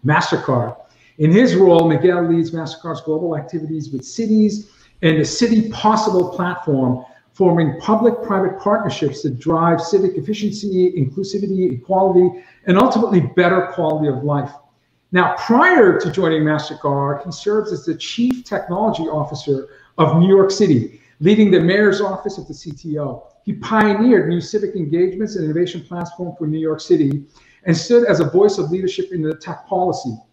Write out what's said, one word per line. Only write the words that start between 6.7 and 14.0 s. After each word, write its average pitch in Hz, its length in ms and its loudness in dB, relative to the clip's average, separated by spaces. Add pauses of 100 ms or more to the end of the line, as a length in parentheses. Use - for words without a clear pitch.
forming 170 460 0
public-private 214 800 -2
partnerships 202 640 -2
that 127 160 -6
drive 165 420 0
civic 190 360 0
efficiency, 190 760 -2
inclusivity, 190 800 -4
equality, 180 720 2 (220)
and 185 140 4
ultimately 220 400 2
better 175 540 2
quality 156 340 -2